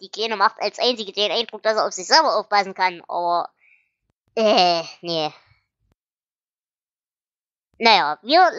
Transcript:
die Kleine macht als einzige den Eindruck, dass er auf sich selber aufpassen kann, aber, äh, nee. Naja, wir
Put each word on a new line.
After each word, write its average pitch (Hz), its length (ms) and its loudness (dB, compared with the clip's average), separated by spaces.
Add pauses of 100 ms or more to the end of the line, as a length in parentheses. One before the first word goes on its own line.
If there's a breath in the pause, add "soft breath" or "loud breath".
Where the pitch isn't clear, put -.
die 190 80 -20
Kleine 220 260 -4
macht 196 240 0
als - 180 -6
einzige 220 340 -4
den 202 200 -2
Eindruck, 220 300 -6
dass 220 160 -2
er 175 80 0
auf - 80 -8
sich 185 120 -12
selber 262 300 2
aufpassen 202 380 -2
kann, 185 340 -4
aber, 175 400 -4 (840)
äh, 180 480 2 (180)
nee. 160 320 -4 (2500 soft breath)
Naja, 180 420 2
wir 320 380 4